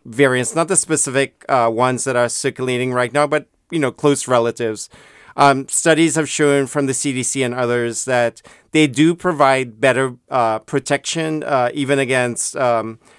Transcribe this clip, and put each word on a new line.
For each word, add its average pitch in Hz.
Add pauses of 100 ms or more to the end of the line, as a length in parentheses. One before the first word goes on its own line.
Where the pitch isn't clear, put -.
variants, 127
not 165
the 180
specific, 135
uh, 117
ones 127
that 131
are 120
circulating 127
right 123
now, 147
but, 147 (240)
you 165
know, 131
close 143
relatives. 117 (460)
Um, 135
studies 160
have 156
shown 143
from 139
the 131
C 135
D 127
C 131
and 123
others 120
that 120 (300)
they 156
do 151
provide 135
better, 127 (120)
uh, 113
protection, 151
uh, 123
even 139
against, 123
um, 113 (200)